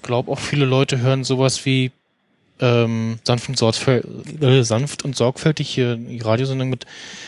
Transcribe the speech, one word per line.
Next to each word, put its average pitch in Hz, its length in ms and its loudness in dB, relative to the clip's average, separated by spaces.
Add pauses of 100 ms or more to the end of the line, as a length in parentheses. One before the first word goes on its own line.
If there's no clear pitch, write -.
glaub 123 260 -2
auch 135 120 -4
viele 143 260 0
Leute 131 340 2
hören 131 240 2
sowas 131 420 0
wie, 131 260 2 (680)
ähm, 113 640 2
sanft 120 240 0
und 131 100 -6
sorgfäl-, 120 460 2 (380)
äh, 131 220 6
sanft 117 420 -2
und 139 100 -4
sorgfältig 143 540 0
hier 120 260 0
die 117 240 -10
Radiosendung 131 500 0
mit, 127 160 -6 (420)